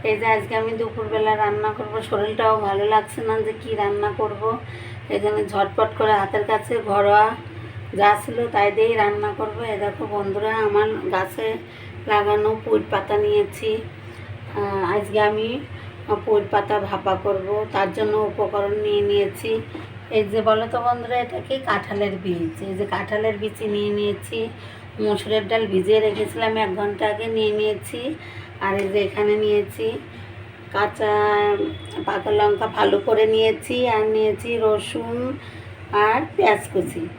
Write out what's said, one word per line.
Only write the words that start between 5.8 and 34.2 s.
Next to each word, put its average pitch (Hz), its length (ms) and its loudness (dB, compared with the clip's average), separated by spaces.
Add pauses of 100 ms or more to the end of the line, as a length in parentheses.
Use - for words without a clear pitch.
করে 214 180 4
হাতের 202 320 2
কাছে - 280 0 (120)
ঘরোয়া 202 400 6 (680)
যা 202 160 6 (100)
ছিল 233 180 -6 (140)
তাই 202 200 4
দিয়েই 220 240 4
রান্না 208 380 2
করব। 214 300 -4
এই 220 160 -4
দেখো 202 280 -4
বন্ধুরা, 202 520 -2
আমার 214 280 4 (220)
গাছে 190 380 -2 (600)
লাগানো 208 420 4 (100)
পুঁই 214 300 2
পাতা 208 280 0
নিয়েছি। 208 540 2 (760)
আহ, 196 380 -2
আজকে 202 340 0
আমি 214 260 2 (680)
পুঁই 208 280 2
পাতা 208 340 0
ভাপা 196 380 -2
করব, 190 300 -2 (240)
তার 190 220 2
জন্য 214 200 0 (100)
উপকরণ 202 560 0
নিয়ে 208 220 2
নিয়েছি। 392 500 0 (600)
এই 220 140 4
যে 208 160 0
বলো 220 260 4
তো 240 120 -4
বন্ধুরা, 240 420 0
এটা 240 180 -6
কি? - 220 -4
কাঁঠালের 202 560 -2
বীজ। 170 440 -2
এই 196 140 -8
যে 202 100 -2
কাঁঠালের 214 520 -2
বীজ 208 200 -6 (100)
নিয়ে 208 240 0
নিয়েছি, 208 480 -2 (580)
মসুরের 214 500 0
ডাল 226 180 2
ভিজিয়ে 196 340 4
রেখেছিলাম 220 580 0
এক 208 160 0
ঘন্টা 202 340 -2
আগে, 208 200 -2
নিয়ে 220 260 2
নিয়েছি। 214 480 -2 (600)
আর 190 140 0
এই 196 140 0
যে 208 120 2
এখানে 208 340 2
নিয়েছি 415 520 0 (840)
কাঁচা 208 420 0 (880)
পাকা 202 280 -2
লঙ্কা 208 360 4
ভালো 202 320 2
করে 220 280 4
নিয়েছি, 220 480 2 (120)
আর 220 200 4
নিয়েছি 214 500 2